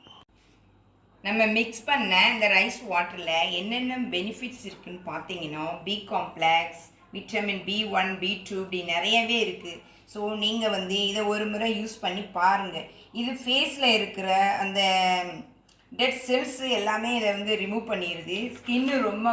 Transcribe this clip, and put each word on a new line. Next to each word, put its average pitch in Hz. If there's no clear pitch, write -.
நம்ம 220
மிக்ஸ் -
பண்ண 208
இந்த 214
ரைஸ் 233
வாட்டர்ல 175
என்னென்ன 254
பெனிஃபிட்ஸ் 214
இருக்குன்னு -
பார்த்தீங்கன்னா 156
பி 208
காம்ப்ளெக்ஸ், 170
விட்டமின் 202
பி 208
ஒன், 190
பி 202
டூ 196
இப்படி 185
நிறையவே 226
இருக்கு. 175
So 208
நீங்க 220
வந்து 190
இதை 208
ஒரு 214
முறை 208
யூஸ் 220
பண்ணி 185
பாருங்க. 180
இது 247
ஃபேஸ்ல 277
இருக்கிற 196
அந்த 196
டெட் -
செல்ஸ் -
எல்லாமே 220
இதை 214
வந்து 208
ரிமூவ் 208
பண்ணிடுது. 175
ஸ்கின்னு 262
ரொம்ப 214